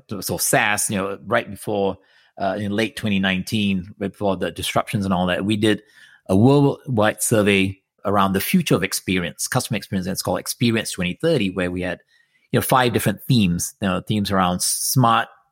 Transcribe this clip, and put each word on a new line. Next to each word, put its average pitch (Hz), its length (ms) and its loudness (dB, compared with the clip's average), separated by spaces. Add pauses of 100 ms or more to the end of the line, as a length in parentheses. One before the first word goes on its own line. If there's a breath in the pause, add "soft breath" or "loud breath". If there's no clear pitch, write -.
(100)
know, 98 120 -10
so 90 160 -4
saas, 107 500 0
you 107 80 -4
know, 98 300 -4
right 110 240 -2
before, 98 480 -4 (400 soft breath)
uh, 98 200 -2
in 101 140 -4
late 107 240 -2
twenty 101 220 0
nineteen, 95 800 -2
right 98 120 -4
before 95 280 -2
the 90 120 -4
disruptions - 540 -4
and 95 80 0
all 90 140 2
that, 90 180 0
we 107 140 0
did 107 240 2 (480 soft breath)
a 95 40 4
worldwide 123 880 4
survey 98 560 2 (260)
around 98 300 2
the 98 60 2
future 170 360 2
of 90 80 0
experience, 92 640 -4
customer - 280 -2
experience, 95 300 -6
and 92 60 -4
it's - 100 -6
called 90 160 -2
Experience - 540 -2
twenty 90 280 -4
thirty, 135 300 0
where 90 220 -4
we 90 80 -6
had, 87 180 -6 (540)
you 120 40 2
know, 107 60 2
five 127 300 2
different 104 320 -2
themes. 95 580 2
You 98 60 0
know, 90 120 -2
themes 104 300 -2
around 90 320 2
smart 117 640 2 (260)